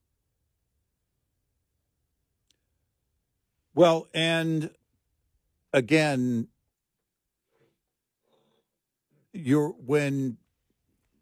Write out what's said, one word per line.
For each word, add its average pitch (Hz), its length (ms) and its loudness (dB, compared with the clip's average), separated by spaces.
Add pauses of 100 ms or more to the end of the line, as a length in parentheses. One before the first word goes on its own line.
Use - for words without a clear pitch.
(3750)
Well, 165 400 4
and 165 560 -2 (1000)
again, 127 760 0 (2750)
you're, 151 380 -2
when 139 680 -4 (840)